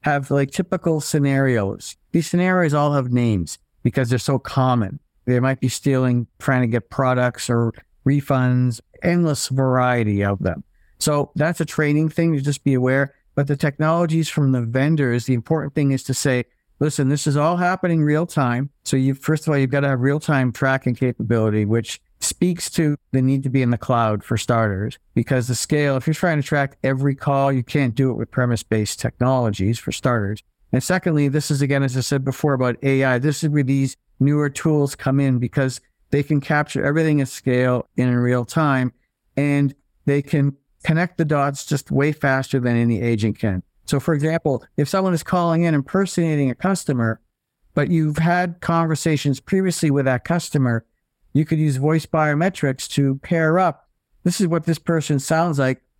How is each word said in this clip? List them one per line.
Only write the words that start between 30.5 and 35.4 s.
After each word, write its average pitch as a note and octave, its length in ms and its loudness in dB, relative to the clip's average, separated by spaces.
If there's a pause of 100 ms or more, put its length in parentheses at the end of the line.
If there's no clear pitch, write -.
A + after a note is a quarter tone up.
And - 100 2
secondly, D#3+ 460 0
this C#3+ 200 -2
is, C#3+ 140 -2
again, C#3 220 0
as B2+ 120 -2
I B2+ 40 0
said C3+ 240 -2
before C3+ 300 -2
about B2 280 0
A C3+ 220 2
I, B2+ 160 2
this D3 240 -2
is D3+ 60 0
where D3 120 2
these C3+ 340 0 (220)
newer C#3+ 320 2
tools D3 460 0
come C#3 240 0
in, C3 180 2
because B2+ 420 -2 (300)